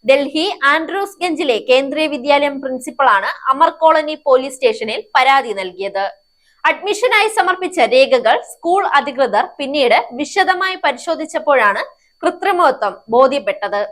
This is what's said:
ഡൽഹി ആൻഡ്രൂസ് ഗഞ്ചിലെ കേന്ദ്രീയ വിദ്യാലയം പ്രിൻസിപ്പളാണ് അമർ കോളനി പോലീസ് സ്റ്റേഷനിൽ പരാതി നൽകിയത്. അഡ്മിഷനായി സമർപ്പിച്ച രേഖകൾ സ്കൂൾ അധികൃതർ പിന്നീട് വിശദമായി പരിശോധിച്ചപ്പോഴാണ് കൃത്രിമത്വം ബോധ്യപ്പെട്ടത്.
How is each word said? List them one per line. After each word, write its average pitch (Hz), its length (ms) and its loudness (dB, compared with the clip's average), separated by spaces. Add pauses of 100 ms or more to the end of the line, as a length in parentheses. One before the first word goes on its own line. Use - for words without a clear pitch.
ഡൽഹി 285 360 2 (280)
ആൻഡ്രൂസ് 339 480 -4
ഗഞ്ചിലെ 302 360 -2 (120)
കേന്ദ്രീയ 277 440 2
വിദ്യാലയം 285 500 0
പ്രിൻസിപ്പളാണ് 254 680 -2 (220)
അമർ 302 180 4 (120)
കോളനി 311 340 2 (100)
പോലീസ് 269 320 2
സ്റ്റേഷനിൽ 226 420 -2 (160)
പരാതി 262 440 4
നൽകിയത്. 196 460 -6 (680)
അഡ്മിഷനായി 415 680 0
സമർപ്പിച്ച 359 420 -2 (160)
രേഖകൾ 254 420 4 (140)
സ്കൂൾ 359 300 0 (180)
അധികൃതർ 247 480 -2 (120)
പിന്നീട് 269 380 0 (220)
വിശദമായി 370 640 -2
പരിശോധിച്ചപ്പോഴാണ് 285 1000 0 (400)
കൃത്രിമത്വം 349 720 0 (220)
ബോധ്യപ്പെട്ടത്. 226 680 0 (100)